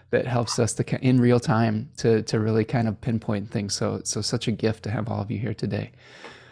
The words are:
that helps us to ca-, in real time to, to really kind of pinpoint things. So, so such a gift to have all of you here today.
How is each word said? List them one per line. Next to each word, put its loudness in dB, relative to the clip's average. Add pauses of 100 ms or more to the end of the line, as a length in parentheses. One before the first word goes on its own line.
(120)
that 2
helps -2
us 0
to 0
ca-, -4
in 6
real 6
time 0
to, 4
to -2
really 2
kind 0
of -4
pinpoint -2
things. -4
So, -2
so -4
such -4
a 2
gift -2
to -4
have -4
all -2
of -6
you -4
here -4
today. -4 (600)